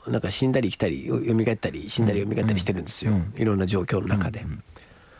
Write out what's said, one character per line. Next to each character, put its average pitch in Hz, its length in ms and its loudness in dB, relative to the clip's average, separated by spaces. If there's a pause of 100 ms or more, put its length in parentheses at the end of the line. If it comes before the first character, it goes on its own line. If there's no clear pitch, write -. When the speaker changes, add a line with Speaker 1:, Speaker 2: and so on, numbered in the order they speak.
Speaker 1:
な 123 100 0
ん - 20 -8
か - 100 -2
死 - 160 0
ん 131 60 4
だ 131 80 2
り 101 100 2
生 - 40 -6
き - 20 -6
た 101 140 0
り、 67 160 -6
よ-、 110 100 0
蘇 113 360 2
っ 110 40 -2
た - 140 -6
り、 104 180 -8
死 - 140 0
ん 110 40 4
だ 104 60 4
り 101 100 0
蘇 101 60 -2
っ 110 60 -2
た 110 180 2
り 95 80 2
し 87 40 -2
て 98 100 0
る 87 80 -4
ん - 20 -8
で - 60 -6
す - 160 -2
よ。 110 60 4
Speaker 2:
う - 20 4
ん。 92 200 0
う - 40 -10
ん。 - 20 0
Speaker 1:
い 117 40 2
ろ 107 120 2
ん - 20 2
な 95 60 2
状 92 180 2
況 92 200 0
の - 60 -4
中 98 220 2
で。 - 100 -8
Speaker 2:
う - 60 -8
ん。 80 40 -6
う - 60 -6
ん。 - 60 -12 (580)